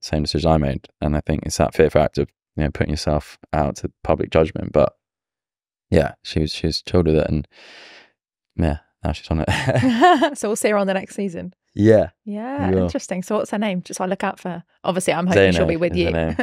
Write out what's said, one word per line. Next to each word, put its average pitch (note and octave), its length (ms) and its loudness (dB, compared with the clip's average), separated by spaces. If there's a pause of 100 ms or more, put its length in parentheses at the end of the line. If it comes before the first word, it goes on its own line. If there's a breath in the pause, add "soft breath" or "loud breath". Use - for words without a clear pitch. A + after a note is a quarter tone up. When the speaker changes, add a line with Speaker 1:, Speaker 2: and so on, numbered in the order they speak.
Speaker 1:
same D2+ 220 -4
decision D#2 260 0
I D#2+ 80 4
made. C#2 300 -2 (120)
And D2+ 160 -2
I D2+ 60 -2
think - 240 -4
it's - 120 -6
that - 180 0
fearful D2+ 260 4
act - 160 0
of, C#2+ 100 -2 (280)
you D#2 80 -2
know, C#2+ 80 0
putting D#2 180 -4
yourself D2+ 480 -4 (160)
out D2+ 240 -2
to - 140 -8 (120)
public - 280 -2
judgment. D#2+ 400 0
But C#2+ 240 2 (960)
yeah, D2+ 220 2 (100)
she - 160 -4
was, D#2 120 -2
she - 140 -6
was D#2+ 160 -4
chilled F2+ 240 0
with D#2 120 2
it, D2+ 120 2
and D2+ 180 -2 (1080 loud breath)
yeah, D2+ 240 0 (240)
now D#2 80 -2
she's - 180 -10
on D#2+ 180 0
it. - 20 0
<laughs> B3 880 2
Speaker 2:
<laughs> - 0 -
So G#3 120 -4
we'll A3 60 -2
see A3 140 0
her G#3 80 2
on G3 100 0
the G3 80 0
next - 200 -6
season. F3+ 380 -8 (220)
Speaker 1:
Yeah, G#2 340 6 (160)
Speaker 2:
Yeah, A3+ 440 -6
Speaker 1:
we F#2+ 60 2
will. - 80 2
Speaker 2:
interesting. F3+ 400 -6
So G#3+ 140 -4
what's - 140 -4
her G#3+ 80 -4
name? F#3+ 240 -4
Just - 160 -14
so G3 40 -4
I F#3 40 -4
look F#3+ 160 -4
out G3 160 -6
for F#3 100 -10
her. E3+ 140 -10 (200)
Obviously, F3 300 -2
I'm E3+ 140 -2
hoping F3+ 260 6
she'll E3+ 120 2
Speaker 1:
Zaynab - 40 2
Speaker 2:
be E3 80 0
with E3+ 180 0
Speaker 1:
is F3+ 40 2
her F3 60 2
Speaker 2:
you. E3 60 0
Speaker 1:
name. D#2+ 320 -2